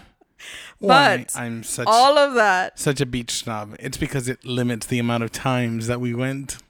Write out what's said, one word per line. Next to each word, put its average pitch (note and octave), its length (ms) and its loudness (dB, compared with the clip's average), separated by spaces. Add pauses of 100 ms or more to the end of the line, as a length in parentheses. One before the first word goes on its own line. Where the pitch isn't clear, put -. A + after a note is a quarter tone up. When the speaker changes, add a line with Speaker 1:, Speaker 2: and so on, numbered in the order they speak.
(300)
Speaker 1:
<laughs> - 480 -20
Speaker 2:
why G3+ 460 4
Speaker 1:
But - 100 -10
Speaker 2:
I'm A#2 300 -8
such, - 240 -4
Speaker 1:
all C4 300 8
of C#4+ 160 4
that F#3+ 440 2
Speaker 2:
such C#3 220 0
a C#3 60 0
beach B2 240 -6
snob. G#2+ 480 -8
It's C3 180 -10
because C#3 320 -4
it B2+ 160 -8
limits B2 400 -2
the B2+ 140 -2
amount A#2 240 0
of A2+ 100 -6
times A#2 540 -2
that A#2+ 160 -2
we A#2+ 100 -2
went. C3 460 -6 (120)